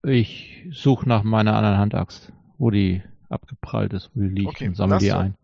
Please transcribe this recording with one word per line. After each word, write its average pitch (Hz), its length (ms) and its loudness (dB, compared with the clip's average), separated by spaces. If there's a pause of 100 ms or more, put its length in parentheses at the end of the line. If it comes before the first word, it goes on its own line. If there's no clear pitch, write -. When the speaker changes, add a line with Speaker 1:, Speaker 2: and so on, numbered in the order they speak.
Speaker 1:
Ich - 680 -2
such - 320 0
nach 117 180 2
meiner 107 320 2
anderen 104 240 4
Handaxt, - 540 -2 (260)
wo 117 120 2
die 95 340 2 (240)
abgeprallt - 640 -6
ist, - 220 -10
wo 107 80 -2
die 95 60 0
liegt, 98 200 -2
Speaker 2:
Okay, - 200 -8
Speaker 1:
und 90 60 -4
sammel 98 240 2
die 98 120 2
Speaker 2:
Nastion, 92 140 0
Speaker 1:
ein. 98 200 -6